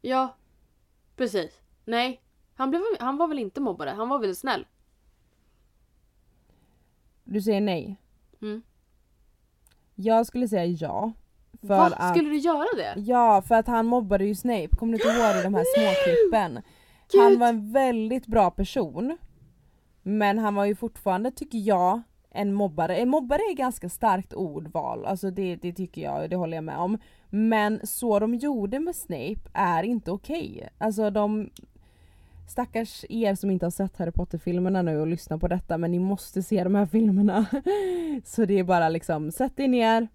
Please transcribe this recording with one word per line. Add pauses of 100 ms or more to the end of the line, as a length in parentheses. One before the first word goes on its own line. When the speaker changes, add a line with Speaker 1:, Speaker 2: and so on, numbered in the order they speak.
Speaker 1:
Ja, (800)
precis. (240)
Nej, (340)
han
blev, (180)
han
var
väl
inte
mobbare,
han
var
väl
snäll. (2500)
Speaker 2:
Du
säger
nej? (460)
Speaker 1:
Mm. (1300)
Speaker 2:
Jag
skulle
säga
ja. (480)
För
Speaker 1:
Va? (100)
Speaker 2:
att
Speaker 1:
Skulle
du
göra (100)
det?
Speaker 2:
Ja,
för
att
han
mobbade
ju
Snape.
Kommer
du
inte
ihåg
i
de
här
Speaker 1:
<gasps>
Nej!
Speaker 2:
småklippen? (500)
Speaker 1:
Gud!
Speaker 2:
Han
var
en
väldigt
bra
person. (840)
Men
han
var
ju
fortfarande,
tycker
jag, (300)
en
mobbare.
En
mobbare (100)
är
ganska
starkt
ordval.
Alltså
det,
det
tycker
jag,
det
håller
jag
med
om. (320)
Men
så
de
gjorde
med
Snape (120)
är
inte
okej. (100)
Alltså
de... (960)
Stackars
er
som
inte
har
sett
Harry
Potter-filmerna
nu
och
lyssnar
på
detta,
men
ni
måste
se
de
här
filmerna. (380)
<laughs>
Så
det
är
bara
liksom,
sätt
er
ner